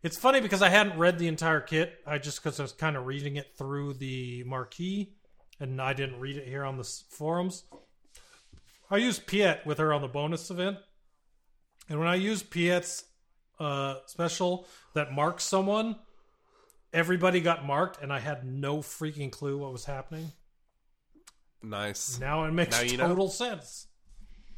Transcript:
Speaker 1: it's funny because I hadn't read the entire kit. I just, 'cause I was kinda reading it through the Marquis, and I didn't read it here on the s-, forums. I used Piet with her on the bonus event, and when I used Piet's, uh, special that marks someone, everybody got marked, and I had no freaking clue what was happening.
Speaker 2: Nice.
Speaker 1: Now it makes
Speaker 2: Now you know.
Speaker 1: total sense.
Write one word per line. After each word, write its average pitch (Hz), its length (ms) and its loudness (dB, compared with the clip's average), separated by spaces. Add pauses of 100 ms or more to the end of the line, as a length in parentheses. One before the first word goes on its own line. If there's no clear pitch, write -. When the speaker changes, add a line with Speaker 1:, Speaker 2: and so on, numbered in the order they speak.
Speaker 1:
it's 165 140 -4
funny 262 240 6
because 196 200 2
I 190 80 8
hadn't 202 300 6
read 170 180 6
the 170 100 0
entire 160 340 2
kit. 160 440 0
I 147 140 -2
just, 143 240 -8
'cause 147 160 -4
I 143 40 -2
was 131 100 -8
kinda 156 260 -2
reading 139 380 -4
it - 200 -12
through 143 380 -4
the 127 480 -8
Marquis, 170 720 -6 (440)
and 131 220 -6
I 135 120 0
didn't 131 260 -4
read 139 180 -8
it 135 100 -12
here 139 180 -6
on 135 120 -4
the 123 60 -6
s-, - 260 -12
forums. 175 540 -2 (1300)
I 202 60 4
used 233 280 2
Piet 185 400 4
with 151 140 -2
her 156 140 4
on 143 80 2
the 135 60 -6
bonus 151 440 -4
event, 185 260 -2 (1120)
and 151 100 -4
when 165 100 0
I 180 60 4
used 202 360 0
Piet's, 175 540 2 (540)
uh, 139 480 -2
special 180 600 0 (260)
that 131 200 0
marks 156 320 2
someone, 208 540 2 (920)
everybody 180 480 4
got 160 240 2
marked, 156 360 0
and 139 120 -6
I 135 60 -2
had 131 260 -6
no 139 340 -2
freaking 147 520 -8
clue 139 260 -4
what 139 160 -6
was 120 120 -10
happening. 151 460 -8 (1300)
Speaker 2:
Nice. 104 580 -6
Speaker 1:
Now 151 260 0
it 156 60 -2
makes 170 260 2
Speaker 2:
Now 120 60 4
you 123 140 0
know. 175 100 2
Speaker 1:
total 180 220 2
sense. - 580 -8 (720)